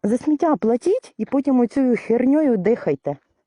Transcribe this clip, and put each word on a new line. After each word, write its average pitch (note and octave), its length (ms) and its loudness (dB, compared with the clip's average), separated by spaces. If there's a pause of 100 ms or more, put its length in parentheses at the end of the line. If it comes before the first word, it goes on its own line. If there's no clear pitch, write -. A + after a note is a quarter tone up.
за A3 140 0
сміття D4+ 380 0
платіть B3 600 -2
і A3 80 -6
потім C4+ 340 0
оцю B3 380 0
херньою C4 600 0
дихайте. E3+ 600 -2 (300)